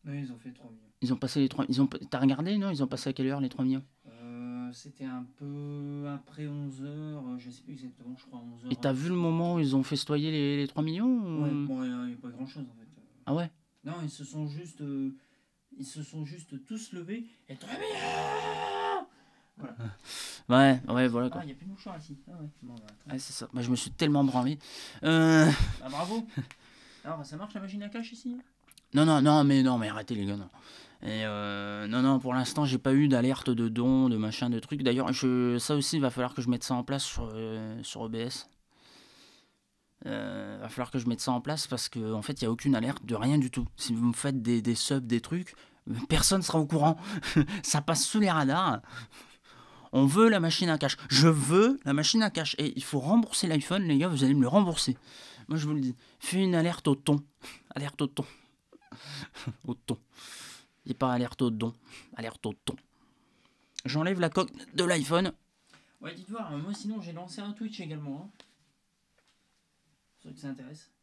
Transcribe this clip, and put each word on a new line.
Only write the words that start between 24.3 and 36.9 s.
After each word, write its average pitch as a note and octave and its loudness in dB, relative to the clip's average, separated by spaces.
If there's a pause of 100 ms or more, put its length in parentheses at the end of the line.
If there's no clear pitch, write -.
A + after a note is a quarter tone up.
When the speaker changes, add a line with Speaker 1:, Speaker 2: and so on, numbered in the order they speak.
Speaker 2:
Euh. D#3+ 8 (360)
Speaker 1:
Bah, C3 -12
bravo. F3+ -4 (760)
Alors, D3+ -10
ça D#3 -14
marche G#3 -12
la G#3 -10
machine G3 -10
à G#3 -10
cash A#3 -10
ici ? A#3+ -10 (560)
Speaker 2:
Non, D3+ 6
non, D3+ 6
non, D3 8
mais C3+ 6
non, B2+ 4
mais G#2+ -2
arrêtez G#2+ -6
les G2+ -2
gars, G2+ -2
non. F#2 -10 (520)
Et A2 -4
euh, G#2 -6
non, A#2+ 0
non, C3+ 6
pour B2+ -2
l'instant, C3 0
j'ai C3 2
pas C3+ 2
eu C#3+ 6
d'alerte B2+ 2
de A#2 2
dons, B2+ 4
de A#2 4
machin, G#2+ -2
de A#2 0
trucs. C#3+ -6
D'ailleurs, B2+ 2
je... B2 2
ça D3 0
aussi, C#3 0
il C#3+ 2
va B2+ 2
falloir B2 -4
que C3 -6
je A#2 -2
mette A#2+ 0
ça C3 -2
en B2 -2
place C#3 -4